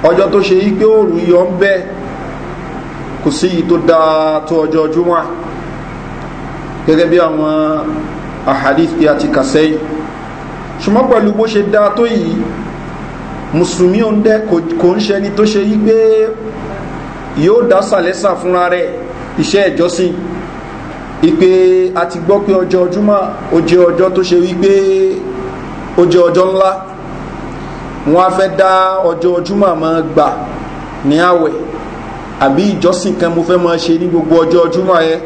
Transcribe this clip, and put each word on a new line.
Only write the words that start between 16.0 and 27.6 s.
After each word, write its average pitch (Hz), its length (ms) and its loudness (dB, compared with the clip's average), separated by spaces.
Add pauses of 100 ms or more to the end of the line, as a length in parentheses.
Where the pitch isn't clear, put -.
yóò 202 320 4
dá 190 120 4
sàlẹ́sà 185 540 0
fúnra 180 340 0
rẹ̀ 180 200 0 (500)
iṣẹ́ 196 300 2
ìjọsìn. 175 440 0 (1080)
Ìpè, 160 280 4 (460)
a 170 100 0
ti 170 140 -8
gbọ́ 196 260 2
pé 190 80 2
ọjọ́ 180 400 2
Jumu'ah 208 360 2 (240)
ó 165 40 4 (100)
jẹ́ 175 120 4 (100)
ọjọ́ 185 240 2
tó 185 80 2
ṣe 175 220 2
wípé 185 280 0 (1300)
ó 175 80 6
jẹ́ 175 220 4
ọjọ́ 170 240 4
ńlá. 190 200 2 (1400)